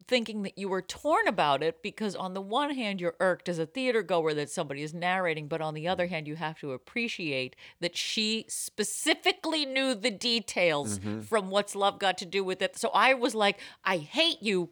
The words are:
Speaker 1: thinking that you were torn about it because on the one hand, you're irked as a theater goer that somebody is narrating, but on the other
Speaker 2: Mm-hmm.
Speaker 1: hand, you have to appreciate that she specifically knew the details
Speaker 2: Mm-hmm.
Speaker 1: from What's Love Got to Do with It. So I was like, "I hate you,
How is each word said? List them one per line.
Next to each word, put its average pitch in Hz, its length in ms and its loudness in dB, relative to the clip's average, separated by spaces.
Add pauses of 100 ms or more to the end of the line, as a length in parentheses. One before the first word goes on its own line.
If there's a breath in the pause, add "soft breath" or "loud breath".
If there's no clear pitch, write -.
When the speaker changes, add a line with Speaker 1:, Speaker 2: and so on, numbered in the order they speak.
Speaker 1:
thinking 226 360 0
that - 140 -6
you 196 120 -6
were 185 140 0
torn 349 440 2
about 156 340 4
it 160 220 -2
because 202 320 -4
on 185 200 -6
the 196 60 -4
one 247 320 0
hand, 208 280 -4
you're 175 180 -2
irked 180 300 2
as 175 100 -2
a 160 80 0
theater 247 380 0
goer 165 300 2
that 147 140 -2
somebody 143 340 -4
is 151 120 -6
narrating, 175 540 0
but 160 120 -2
on 156 140 -4
the 156 140 -4
other 180 160 2
Speaker 2:
Mm-hmm. 175 100 -4
Speaker 1:
hand, 156 140 -4
you 151 80 -6
have 160 240 -6
to 147 100 -6
appreciate 139 840 -4 (240 loud breath)
that 170 160 -4
she 220 520 -2
specifically 311 1160 0
knew 262 300 2
the 202 160 0
details 175 880 0
Speaker 2:
Mm-hmm. 107 220 -6
Speaker 1:
from 190 280 0
What's 202 240 0
Love 196 240 2
Got 185 200 0
to 190 80 -8
Do 190 180 -2
with 185 180 -2
It. 185 140 -2
So - 180 -2
I 233 200 6
was 240 200 0
like, 202 240 2 (260 loud breath)
"I 190 120 2
hate 277 440 0
you, 190 320 0